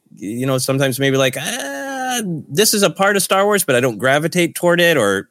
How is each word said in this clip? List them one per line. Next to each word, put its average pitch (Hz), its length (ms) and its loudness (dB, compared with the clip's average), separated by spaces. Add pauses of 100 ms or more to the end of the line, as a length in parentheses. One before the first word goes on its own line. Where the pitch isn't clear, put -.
(160)
you 117 300 -8
know, 131 140 0
sometimes 135 380 -2
maybe 135 200 0
like, 131 200 2
"Ah, 262 880 -8
this 165 480 0
is 202 100 2
a 180 60 4
part 196 280 0
of 190 40 0
Star 196 220 2
Wars, 202 220 2
but 131 100 2
I 120 60 4
don't 123 160 0
gravitate 151 580 0
toward 175 240 2
it," 170 160 4
or, 101 360 0